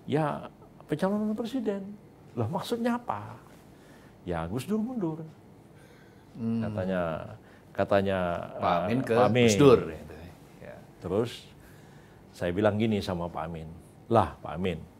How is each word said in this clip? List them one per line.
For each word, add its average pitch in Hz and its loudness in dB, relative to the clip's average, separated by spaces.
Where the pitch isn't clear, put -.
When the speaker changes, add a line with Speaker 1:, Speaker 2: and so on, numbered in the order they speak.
Speaker 1:
"Ya, 143 -2
pencalonan 208 -2
presiden." 214 -4
"Lah, 117 -2
maksudnya 233 -2
apa?" - -8
"Ya, 85 -2
Gus 123 -6
Dur 214 -2
mundur." 180 -4
Speaker 2:
Hmm. 113 -2
Speaker 1:
Katanya, 95 -2
katanya, 98 2
Speaker 2:
Pak 95 2
Amin 110 0
Speaker 1:
eh, 131 -2
Speaker 2:
ke 117 0
Speaker 1:
Pak 104 6
Amin. 117 6
Speaker 2:
Gus 101 6
Dur. 127 10
Ya. - -16
Speaker 1:
Terus 104 0
saya 87 -2
bilang 104 4
gini 107 2
sama 87 -4
Pak 80 -8
Amin, 80 -10
"Lah, 104 2
Pak 76 -10
Amin 87 -2